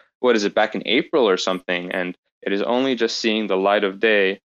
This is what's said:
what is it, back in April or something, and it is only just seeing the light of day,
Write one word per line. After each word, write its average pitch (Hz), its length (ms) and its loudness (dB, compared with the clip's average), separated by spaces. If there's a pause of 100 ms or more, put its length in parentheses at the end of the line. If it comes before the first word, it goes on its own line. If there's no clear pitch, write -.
(220)
what 123 140 4
is 104 80 0
it, 101 120 -2
back 107 180 2
in 98 120 -6
April 123 440 2
or 92 80 2
something, 90 540 -4
and 90 260 -6 (240)
it 98 100 -6
is 98 120 -2
only 127 320 0
just 113 220 -2
seeing 110 300 -2
the 95 100 0
light 101 260 2
of 95 160 -4
day, 101 400 2 (120)